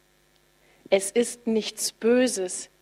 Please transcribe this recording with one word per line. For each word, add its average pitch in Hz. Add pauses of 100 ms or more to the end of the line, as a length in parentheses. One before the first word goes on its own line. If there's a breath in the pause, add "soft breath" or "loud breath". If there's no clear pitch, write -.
(920 soft breath)
Es 196
ist -
nichts -
Böses 226 (140)